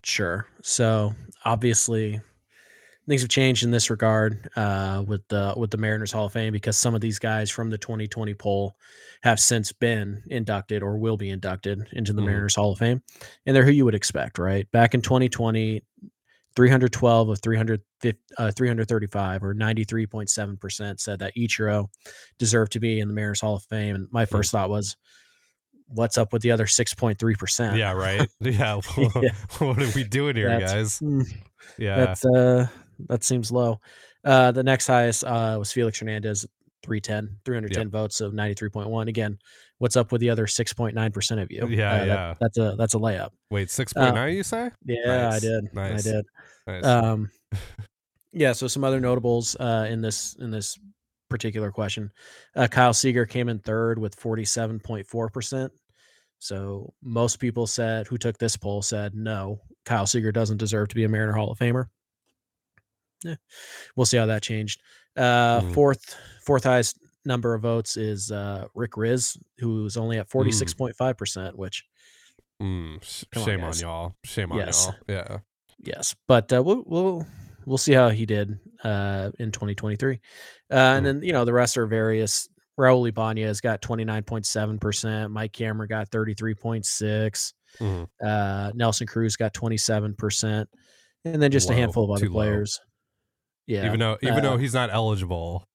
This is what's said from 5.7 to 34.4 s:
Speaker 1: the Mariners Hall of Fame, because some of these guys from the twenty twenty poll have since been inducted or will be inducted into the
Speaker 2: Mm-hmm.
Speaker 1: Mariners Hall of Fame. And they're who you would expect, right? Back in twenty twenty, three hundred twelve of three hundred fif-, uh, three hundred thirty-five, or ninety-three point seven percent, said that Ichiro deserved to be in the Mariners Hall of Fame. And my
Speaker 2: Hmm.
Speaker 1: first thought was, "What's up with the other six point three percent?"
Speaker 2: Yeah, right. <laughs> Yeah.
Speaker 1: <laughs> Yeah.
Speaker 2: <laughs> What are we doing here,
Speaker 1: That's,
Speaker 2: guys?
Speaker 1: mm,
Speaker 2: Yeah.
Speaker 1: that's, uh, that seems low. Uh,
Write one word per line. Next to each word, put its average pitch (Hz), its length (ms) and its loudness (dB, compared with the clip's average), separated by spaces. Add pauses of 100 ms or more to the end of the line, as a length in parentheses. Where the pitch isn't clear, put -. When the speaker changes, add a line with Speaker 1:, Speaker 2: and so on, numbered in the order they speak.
Speaker 1:
the 107 60 -2
Mariners 107 340 -2
Hall 107 160 -2
of 98 60 -8
Fame, 110 200 -2
because 107 240 -2
some 117 180 2
of 107 60 0
these 107 200 -4
guys 110 300 -2
from 113 200 -6
the 110 80 -6
twenty 110 300 -6
twenty 107 260 -6
poll 101 420 -2 (460)
have 113 180 4
since 110 320 2
been 104 560 -2
inducted 107 540 -4
or 101 160 -4
will 110 180 0
be 98 140 -6
inducted 98 600 -6
into 104 200 -4
the 104 80 0
Speaker 2:
Mm-hmm. 101 100 0
Speaker 1:
Mariners 101 240 0
Hall 104 180 4
of 98 60 -4
Fame. 120 240 2 (440)
And 135 100 4
they're 131 80 10
who 139 60 8
you 143 160 6
would 107 80 4
expect, - 440 -4
right? 95 320 0
Back 117 240 8
in 120 80 2
twenty 127 260 2
twenty, 110 540 0 (760)
three 123 140 10
hundred 127 220 6
twelve 113 360 6
of 104 140 -2
three 113 160 2
hundred 110 240 0 (180)
fif-, 117 160 0 (220)
uh, 110 140 0
three 127 160 0
hundred 113 200 0
thirty-five, 98 560 -2
or 98 80 -2
ninety-three 110 540 0
point 104 240 -8
seven 101 260 -4
percent, 98 420 -10
said 98 200 -6
that 95 180 -8
Ichiro 104 520 0 (500)
deserved 110 340 2
to 113 80 -4
be 110 200 0
in 104 80 -2
the 104 60 -4
Mariners 104 280 -2
Hall 107 140 0
of 98 80 -10
Fame. 104 320 -4
And 95 160 -8
my 117 120 4
Speaker 2:
Hmm. 101 60 -2
Speaker 1:
first 104 200 2
thought 98 200 0
was, 104 260 -2 (920)
"What's 113 280 0
up 113 160 2
with 113 80 0
the 117 120 2
other 110 140 2
six - 280 0
point 110 240 -2
three 113 160 2
percent?" 104 420 -2
Speaker 2:
Yeah, 104 160 0
right. 95 420 0
<laughs> - 60 -20
Yeah. 107 480 0
Speaker 1:
<laughs> - 80 -8
Yeah. 123 380 2 (100)
Speaker 2:
<laughs> - 140 -16
What 135 240 0
are 117 120 0
we 131 100 -2
doing 131 320 -2
here, 113 220 2
Speaker 1:
That's, 95 140 0
Speaker 2:
guys? 107 280 -2
Speaker 1:
mm, 143 260 0 (500)
Speaker 2:
Yeah. 101 200 -2
Speaker 1:
that's, 117 280 2
uh, 123 440 6 (400)
that 123 160 -2
seems 120 280 0
low. 120 280 0 (440)
Uh, 127 280 8